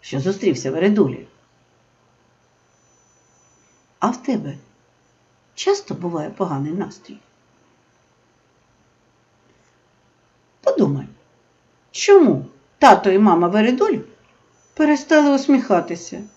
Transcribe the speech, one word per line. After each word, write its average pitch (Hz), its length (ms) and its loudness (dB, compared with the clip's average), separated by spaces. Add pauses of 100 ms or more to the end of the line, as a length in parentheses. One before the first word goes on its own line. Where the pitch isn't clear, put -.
що 139 200 -8
зустрівся 170 500 -4
Вередулі? 170 560 0 (2750)
А 220 120 -2
в - 120 -10
тебе 143 320 -6 (1000)
часто - 400 -4
буває 170 360 -8
поганий 151 420 -6
настрій? - 460 -12 (3500)
Подумай, 147 460 -2 (840)
чому 262 560 4 (320)
тато 202 320 6
і 190 80 2
мама 175 300 4
Вередуль 247 500 0 (760)
перестали 294 600 2
усміхатися? 190 880 -2 (140)